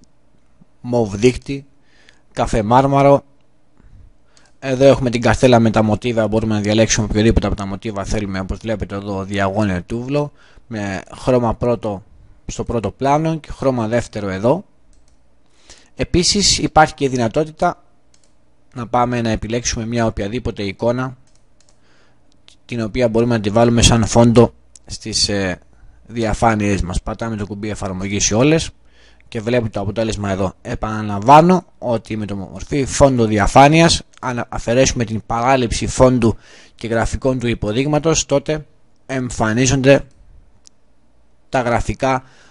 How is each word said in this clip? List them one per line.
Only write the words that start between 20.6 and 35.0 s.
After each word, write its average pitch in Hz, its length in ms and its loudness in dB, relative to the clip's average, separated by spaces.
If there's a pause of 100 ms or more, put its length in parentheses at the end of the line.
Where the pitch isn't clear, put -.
εικόνα, 120 540 -4 (1500)
την 120 160 -8
οποία 117 260 0
μπορούμε 117 280 2
να 110 60 -2
τη 101 80 -2
βάλουμε 117 320 4
σαν 113 240 4
φόντο 117 480 6 (320)
στις, - 440 -6
ε, 95 300 -2 (460)
διαφάνειές 107 760 0
μας. 87 200 -6
Πατάμε 113 340 -8
το 104 120 -6
κουμπί 104 220 -10
εφαρμογή 98 500 -6
σε - 160 0
όλες. 151 340 2 (640)
Και 117 60 -6
βλέπετε 117 280 -2
το 104 100 -8
αποτέλεσμα 101 520 -4
εδώ. 92 300 -4
Επαναλαμβάνω 113 1040 2 (120)
ότι 113 400 -6
με 107 80 -8
το 98 100 -8
μορφή 101 500 -6
φόντο 127 400 4
διαφάνειας, 139 760 4 (200)
αν 120 280 -6
αφαιρέσουμε 127 540 0